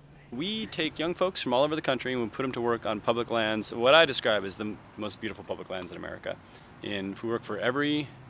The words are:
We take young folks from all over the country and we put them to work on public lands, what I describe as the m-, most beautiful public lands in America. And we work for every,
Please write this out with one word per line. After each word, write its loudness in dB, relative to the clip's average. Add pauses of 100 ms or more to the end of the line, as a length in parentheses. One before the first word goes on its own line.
(300)
We -4
take -2
young 0
folks 0
from 0
all 6
over 2
the -2
country 0
and 0
we -2
put -6
them -2
to -4
work 0
on -2
public 0
lands, 0
what 8
I 10
describe 2
as -8
the -6
m-, -6 (180)
most -8
beautiful -8
public -10
lands -8
in -12
America. -8 (480)
And -4
we -6
work -2
for -8
every, 0 (240)